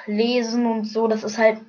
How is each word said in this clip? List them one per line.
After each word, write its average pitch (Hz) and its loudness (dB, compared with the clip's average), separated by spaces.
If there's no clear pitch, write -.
lesen 233 0
und 220 0
so, 220 -2
das 214 0
ist 214 -6
halt 220 4